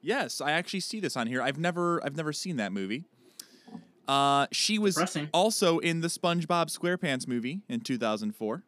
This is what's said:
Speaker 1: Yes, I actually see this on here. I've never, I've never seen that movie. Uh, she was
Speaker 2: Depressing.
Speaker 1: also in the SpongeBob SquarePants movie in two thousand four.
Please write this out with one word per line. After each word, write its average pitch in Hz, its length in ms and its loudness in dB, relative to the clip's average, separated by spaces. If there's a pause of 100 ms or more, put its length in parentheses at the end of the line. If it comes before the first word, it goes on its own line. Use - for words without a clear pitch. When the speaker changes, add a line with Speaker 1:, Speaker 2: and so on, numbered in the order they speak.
Speaker 1:
Yes, 185 400 -2
I 143 100 0
actually 175 300 0
see - 180 -6
this 170 160 -4
on 120 120 -2
here. 127 140 0
I've 135 160 0
never, 175 480 0
I've 143 120 -4
never 151 160 -2
seen 170 240 -4
that 101 160 -2
movie. 101 320 -4 (1000)
Uh, 139 460 4
she - 260 0
was 202 180 2
Speaker 2:
Depressing. 156 380 0
Speaker 1:
also 175 460 4
in 165 220 0
the 165 80 -2
SpongeBob 170 580 2 (100)
SquarePants 170 480 -2
movie 127 440 -2
in 120 100 -2
two 123 180 -4
thousand 107 380 -2
four. 113 320 -4